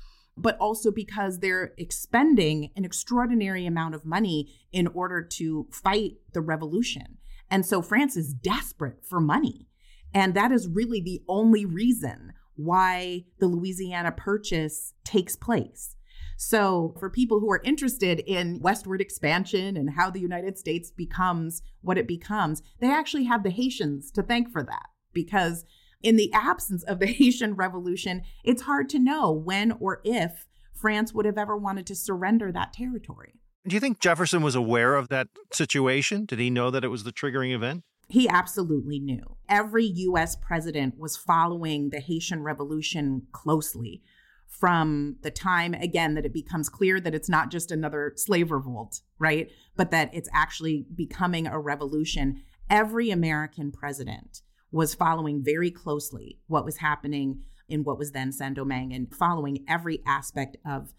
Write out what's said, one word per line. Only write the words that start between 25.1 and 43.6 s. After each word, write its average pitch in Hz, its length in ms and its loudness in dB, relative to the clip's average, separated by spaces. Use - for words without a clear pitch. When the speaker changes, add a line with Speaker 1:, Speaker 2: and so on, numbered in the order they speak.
Speaker 1:
because 170 520 0
in 226 140 6
the 214 180 4
absence 202 500 0
of 190 160 -4
the 196 80 2
<laughs> 240 120 0
Haitian 240 360 6
Revolution, 180 680 -4
it's 240 200 2
hard 285 260 0
to 294 100 0
know 254 320 4
when 190 420 0
or 190 300 -4
if 214 440 -2
France 214 400 0
would 214 120 2
have 208 120 2
ever 208 200 -2
wanted 196 300 -4
to 196 80 -10
surrender 190 560 2
that 175 220 -4
territory. - 600 -10
Speaker 2:
Do 233 80 0
you 214 40 4
think 262 200 0
Jefferson 170 420 4
was 147 140 4
aware 120 400 4
of 127 140 0
that 131 180 0
situation? 143 760 2
Did 120 140 -4
he 123 100 2
know 123 220 2
that 127 120 0
it 127 60 0
was 120 140 -6
the 117 80 -10
triggering 131 420 -2
event? 127 300 -4
Speaker 1:
He 247 200 4
absolutely 165 720 0
knew. 135 360 -6
Every 214 340 4
U 180 340 0
S 165 200 0
president 151 600 -2
was 156 200 -8
following 165 720 2
the 147 100 -6
Haitian 165 420 -4
Revolution 147 800 -2
closely 151 680 -2